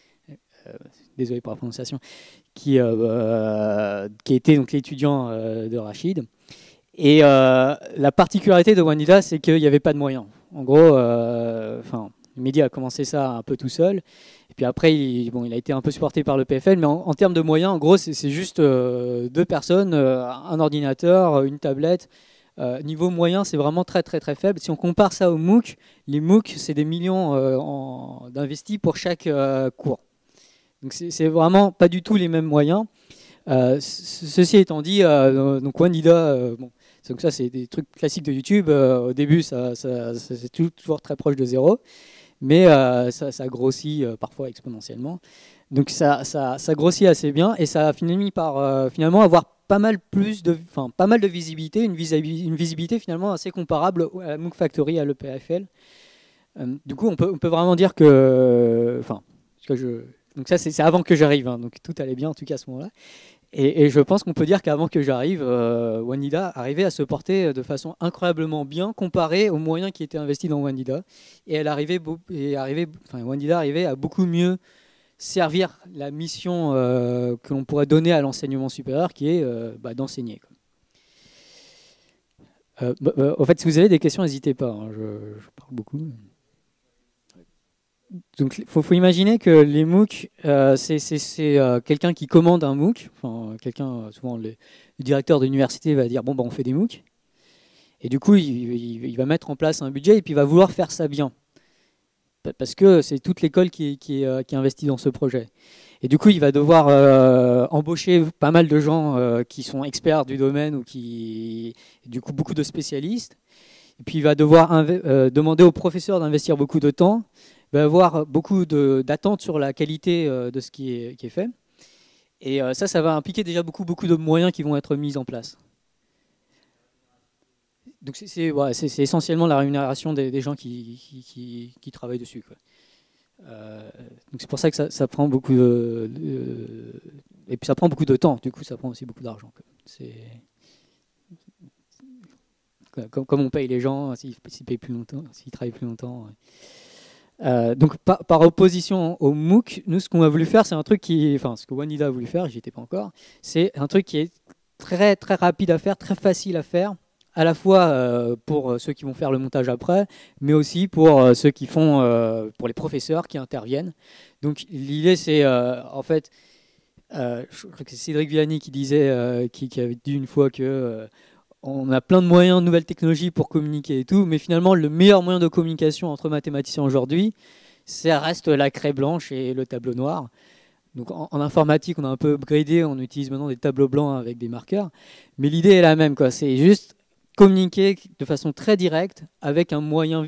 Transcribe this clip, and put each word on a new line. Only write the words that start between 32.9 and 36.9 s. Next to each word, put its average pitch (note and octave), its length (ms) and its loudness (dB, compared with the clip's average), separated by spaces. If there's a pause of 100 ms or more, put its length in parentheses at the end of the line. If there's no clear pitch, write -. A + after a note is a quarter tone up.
Euh, C3 320 2
ce-, - 480 -12
ceci F3+ 300 2
étant E3 260 4
dit, F#3+ 220 2
euh, C3+ 560 4
donc C3+ 180 -4
Wandida, E3 540 4
euh, B2 260 -2
bon, B2+ 140 -18 (360)